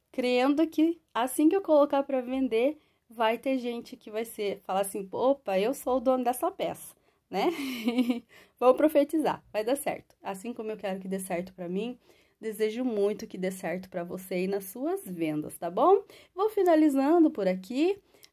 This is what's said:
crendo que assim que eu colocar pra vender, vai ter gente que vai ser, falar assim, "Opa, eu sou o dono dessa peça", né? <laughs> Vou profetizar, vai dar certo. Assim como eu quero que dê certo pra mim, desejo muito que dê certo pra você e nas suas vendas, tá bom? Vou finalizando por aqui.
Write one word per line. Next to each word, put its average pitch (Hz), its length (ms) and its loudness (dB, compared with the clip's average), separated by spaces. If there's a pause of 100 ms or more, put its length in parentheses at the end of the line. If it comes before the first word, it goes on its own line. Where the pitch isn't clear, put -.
(100)
crendo 254 560 2
que 320 340 0 (140)
assim 262 340 2
que 370 80 4
eu 392 60 0
colocar 294 400 4
pra 269 180 -2
vender, 254 580 0 (300)
vai 226 300 0
ter 269 200 -2
gente 240 380 -8
que - 140 -20
vai 220 140 -4
ser, 202 400 -6
falar 190 160 -2
assim, 196 320 -6
"Opa, 247 460 0
eu 220 160 0
sou 254 240 -2
o - 20 0
dono 254 240 0
dessa 254 260 -2
peça", 170 440 -8 (360)
né? 202 200 0
<laughs> 247 760 -2 (320)
Vou 254 160 6
profetizar, 285 680 2 (100)
vai 214 120 -4
dar 240 120 0
certo. - 460 -8
Assim 196 300 -8
como 220 180 -8
eu 214 60 -8
quero 190 240 -6
que 190 80 -10
dê 190 100 -4
certo 185 360 -6
pra 175 140 -10
mim, 220 300 -4 (420)
desejo 220 440 -4
muito 214 420 0
que 214 120 -14
dê 185 120 -2
certo 185 380 -8
pra 175 160 -8
você 185 400 -4
e 190 40 -2
nas 196 160 -4
suas 330 400 -6
vendas, 160 520 -4
tá 170 140 -6
bom? 320 320 6 (320)
Vou 415 160 0
finalizando 311 800 4
por 202 180 -2
aqui. 254 500 0 (340)